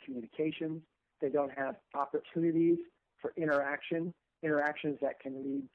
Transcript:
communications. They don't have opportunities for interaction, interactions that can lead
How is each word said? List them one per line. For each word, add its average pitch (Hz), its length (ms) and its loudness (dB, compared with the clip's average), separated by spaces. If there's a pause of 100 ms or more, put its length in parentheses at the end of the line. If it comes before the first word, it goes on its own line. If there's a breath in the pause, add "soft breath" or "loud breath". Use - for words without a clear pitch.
communications. 156 760 -4 (400)
They 143 80 0
don't 143 260 2
have 135 200 -2 (180)
opportunities 165 840 2 (420)
for 135 160 -4
interaction, 151 720 0 (300)
interactions 147 580 0
that 135 200 -2
can 135 240 -8
lead 139 200 -2 (120)